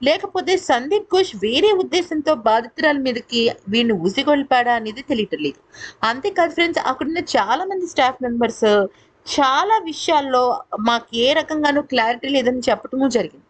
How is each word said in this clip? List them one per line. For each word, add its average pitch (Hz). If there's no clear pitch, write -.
లేకపోతే 359
సందీప్ 320
ఘోష్ 381
వేరే 247
ఉద్దేశంతో 320
బాధితురాల 240
మీదకి 240
వీడిని 233
ఉసిగొల్పాడా 247
అనేది 220
తెలియటం 220
లేదు. 139
అంతేకాదు 330
ఫ్రెండ్స్, 339
అక్కడున్న 285
చాలా 262
మంది 381
స్టాఫ్ 262
మెంబర్స్ 226
చాలా 311
విషయాల్లో 277
మాకు 233
ఏ 247
రకంగానూ 302
క్లారిటీ 240
లేదని 254
చెప్పటము 254
జరిగింది. 208